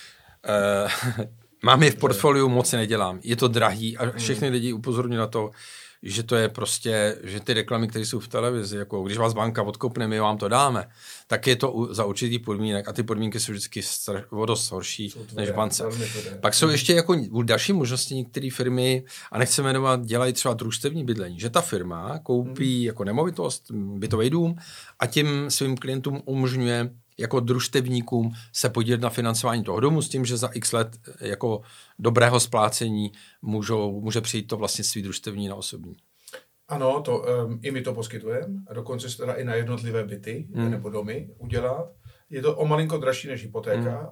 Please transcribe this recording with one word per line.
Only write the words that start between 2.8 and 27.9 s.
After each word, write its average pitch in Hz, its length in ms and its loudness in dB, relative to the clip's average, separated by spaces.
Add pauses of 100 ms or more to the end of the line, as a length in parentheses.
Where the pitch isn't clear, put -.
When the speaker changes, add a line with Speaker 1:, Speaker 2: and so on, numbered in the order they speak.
Speaker 1:
Je 117 140 0
to 127 120 6
drahý 113 500 2
a 127 60 -2
Speaker 2:
Hmm. 120 140 0
Speaker 1:
všechny 117 300 0
lidi 123 240 0
upozorňuji 120 460 0
na 113 80 2
to, 110 240 -2 (520)
že 98 200 -4
to 113 140 2
je 110 120 6
prostě, 110 720 0
že 101 180 -8
ty 120 140 0
reklamy, 113 340 0
které 113 180 -4
jsou 113 140 -4
v - 80 -14
televizi, 113 480 -2
jako 101 260 -4
když 98 160 -4
vás 113 160 4
banka 113 280 0
odkopne, 113 460 -2
my 110 120 0
vám 107 180 2
to 101 100 -2
dáme, 123 400 4 (380)
tak - 200 0
je 127 100 6
to 123 160 0
u-, 117 220 -2
za 107 100 0
určitý 117 340 -2
podmínek 107 500 -2
a 104 40 -6
ty 120 100 -2
podmínky 110 380 -2
jsou 110 120 -4
vždycky 101 280 -8
str-, 98 500 -6
o 110 160 -2
dost 113 240 0
horší 98 400 -6
Speaker 2:
Jsou - 140 -16
tvrdé, - 180 -6
Speaker 1:
než 98 80 -2
v 98 40 -2
bance. 107 280 0
Speaker 2:
velmi 113 240 -4
tvrdé. 98 340 -8
Speaker 1:
Pak 107 140 4
jsou 160 120 6
Speaker 2:
Hmm. 156 60 6
Speaker 1:
ještě 147 220 4
jako 170 200 6 (160)
u-, 117 120 2
další 113 300 4
možnosti, 131 420 0
některé 131 360 -6
firmy, 127 540 2 (280)
a 104 60 -2
nechci 127 240 4
jmenovat, 131 420 2
dělají 120 280 2
třeba 123 220 0
družstevní 131 500 -4
bydlení, 95 360 -4
že 117 100 -4
ta 170 100 4
firma 92 580 -4
koupí 127 580 0
Speaker 2:
Hmm. 120 100 0
Speaker 1:
jako 110 180 -4
nemovitost, 156 680 -2
bytový 107 580 0
dům 170 260 2 (420)
a - 80 2
tím 143 440 2
svým 131 260 0
klientům 131 480 -4
umožňuje 127 640 0 (280)
jako 117 220 2
družstevníkům 123 920 0 (200)